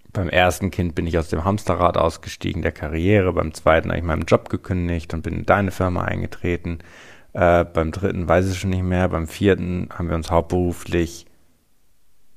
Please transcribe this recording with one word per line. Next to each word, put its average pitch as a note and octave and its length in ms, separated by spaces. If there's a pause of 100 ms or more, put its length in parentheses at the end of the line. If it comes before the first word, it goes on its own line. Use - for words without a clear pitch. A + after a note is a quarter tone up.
(120)
Beim F2+ 160
ersten F2+ 420
Kind F2 240
bin E2+ 120
ich E2+ 120
aus D#2+ 100
dem E2 160
Hamsterrad F2 520
ausgestiegen, E2+ 640
der E2 100
Karriere. F2+ 600
Beim E2 200
zweiten E2 360
habe E2+ 100
ich E2+ 60
meinen E2 200
Job - 240
gekündigt F2 640
und D#2+ 100
bin E2+ 120
in F2 120
deine F#2+ 240
Firma F2+ 340
eingetreten. F2+ 720 (560)
Äh, F2 300
beim D#2+ 280
dritten F#2 360
weiß F#2 220
ich F#2 80
schon G2 120
nicht F#2 120
mehr. F#2 260
Beim E2 200
vierten F2+ 640
haben F2 160
wir E2+ 80
uns E2 140
hauptberuflich, F2 960 (1120)